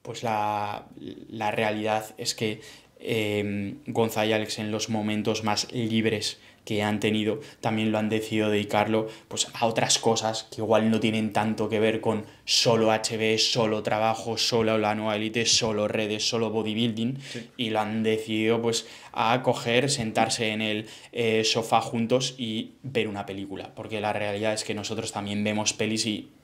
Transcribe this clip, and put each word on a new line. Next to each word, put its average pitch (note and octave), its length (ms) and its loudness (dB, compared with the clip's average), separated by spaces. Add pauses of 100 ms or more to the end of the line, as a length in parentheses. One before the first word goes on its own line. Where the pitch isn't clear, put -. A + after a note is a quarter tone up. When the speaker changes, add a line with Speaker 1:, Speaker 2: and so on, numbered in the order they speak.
Speaker 1:
pues, A#2 220 -12
la, G#2+ 640 -2 (420)
la G#2+ 220 -2
realidad G#2+ 680 0
es A#2 180 -4
que, G#2+ 280 -4 (360)
em, G#2 800 -2 (100)
Gonza A2+ 380 0
y A2 80 2
Alex G#2+ 260 0
en G#2+ 140 -4
los G#2 160 -4
momentos G#2+ 560 0
más G#2 280 0
libres A2 680 0 (260)
que G#2 180 -2
han G#2+ 160 0
tenido G#2+ 420 0 (200)
también A2 320 0
lo A2 60 2
han G#2+ 100 0
decidido A2 400 0
dedicarlo, G#2+ 580 2 (220)
pues, - 240 -4
a - 140 0
otras A2+ 320 2
cosas A2 460 0
que - 180 -8
igual A2 280 4
no A2 80 4
tienen A2 360 0
tanto G#2+ 340 0
que A2 100 0
ver A2 220 2
con G#2 240 -2 (220)
solo A2+ 440 4
H A2 280 0
B, A2 180 4
solo A2 460 2
trabajo, A2 560 0
solo A2 400 2
la G#2+ 160 2
nueva G#2+ 220 0
élite, A2 280 0
solo G#2+ 440 2
redes, G#2+ 380 -2
solo A2+ 220 0
bodybuilding, A2 720 0
Speaker 2:
Sí. A#2 380 -14
Speaker 1:
y A#2 100 -2
lo A2 120 0
han G#2+ 220 -2
decidido, A2 600 2
pues, A2+ 240 0 (260)
a A#2+ 300 2
coger, B2+ 480 2
sentarse A2+ 640 0
en G#2+ 100 -2
el, G#2+ 240 -2 (260)
eh, A2+ 320 2
sofá A2+ 380 2
juntos B2 560 0
y A2+ 340 -6 (100)
ver A2 260 -2
una G2+ 180 -6
película, G2 480 -10
porque G#2+ 260 -8
la G#2 140 0
realidad G#2 400 -2
es A2 100 -4
que - 80 -6
nosotros G2+ 400 -6
también G#2 320 -2
vemos G#2+ 300 0
pelis A2 320 -2
y G#2+ 240 -4 (140)